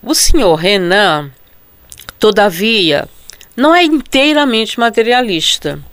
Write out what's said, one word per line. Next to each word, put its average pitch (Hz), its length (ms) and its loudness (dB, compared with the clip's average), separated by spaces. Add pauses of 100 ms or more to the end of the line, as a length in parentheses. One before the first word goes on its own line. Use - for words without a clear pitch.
O 302 120 -4
senhor 208 400 2
Renan, 175 760 0 (880)
todavia, 202 880 0 (480)
não 302 200 2
é 349 100 4
inteiramente 269 960 -2
materialista. 226 960 -2 (140)